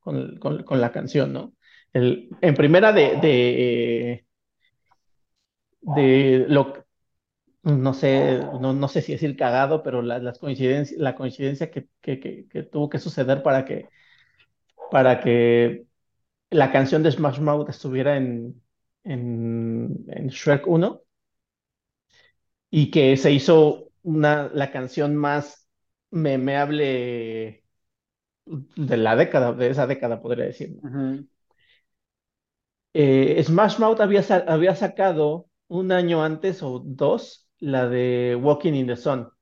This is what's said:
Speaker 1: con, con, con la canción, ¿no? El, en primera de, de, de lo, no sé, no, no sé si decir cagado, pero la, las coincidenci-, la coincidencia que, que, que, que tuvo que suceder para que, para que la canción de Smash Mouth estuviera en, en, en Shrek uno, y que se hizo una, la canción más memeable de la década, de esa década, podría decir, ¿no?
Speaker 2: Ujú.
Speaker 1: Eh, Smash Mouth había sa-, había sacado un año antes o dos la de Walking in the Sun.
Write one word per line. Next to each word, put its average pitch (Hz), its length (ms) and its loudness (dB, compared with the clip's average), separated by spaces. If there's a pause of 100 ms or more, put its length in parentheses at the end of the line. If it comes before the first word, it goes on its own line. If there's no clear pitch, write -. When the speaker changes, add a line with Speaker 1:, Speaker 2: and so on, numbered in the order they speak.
Speaker 1:
con, 139 380 -10
con, - 260 -8
con 131 160 -2
la 120 120 -2
canción, 139 400 -4
¿no? - 220 -14 (380)
El, 123 380 0 (100)
en 151 140 4
primera 175 380 6
de, 160 280 4
de, 123 1040 0 (1500)
de 135 680 4
lo, - 360 0 (800)
no 135 320 2
sé, 135 440 2 (220)
no, 131 120 -2
no 139 160 -2
sé 151 140 -4
si 156 100 -8
decir 139 240 -4
cagado, 139 460 0
pero 127 200 -4
la, 120 160 -4
las 123 220 -10
coincidenci-, 139 560 -2
la 135 180 -2
coincidencia 139 560 -6
que, - 180 -12 (120)
que, 135 200 -8
que, - 280 -16
que - 140 -12
tuvo 147 260 -6
que 147 100 -6
suceder 131 440 -4
para 135 220 0
que, - 240 -10 (1040)
para 127 300 4
que 120 640 2 (680)
la 135 220 4
canción 143 300 2
de 156 100 2
Smash 139 280 -2
Mouth 147 280 -2
estuviera 139 480 -4
en, 123 460 -8 (420)
en, 117 1040 -6
en 151 200 -10
Shrek 143 380 0
uno, 170 360 0 (1700)
y 147 200 2
que 135 260 6
se 143 160 2
hizo 151 580 4 (120)
una, 151 500 0
la 139 180 -4
canción 147 460 -4
más 147 520 -4 (420)
memeable 131 1500 -4 (840)
de 139 500 -6
la 110 200 2
década, 135 360 2
de 123 180 0
esa 135 160 -2
década, 123 360 -6
podría 120 240 -6
decir, 147 360 -14
¿no? 147 60 -14
Speaker 2:
Ujú. 135 400 -8 (1700)
Speaker 1:
Eh, 139 500 4
Smash 196 340 2
Mouth 220 220 2
había 196 220 4
sa-, 185 260 2
había 165 260 2
sacado 175 720 -2 (220)
un 185 240 -4
año 170 300 0
antes 156 400 -4
o 127 220 -8
dos 147 640 -4 (100)
la 131 300 -2
de 123 520 -2
Walking 147 340 0
in 131 120 0
the 120 100 -4
Sun. 127 320 -6 (140)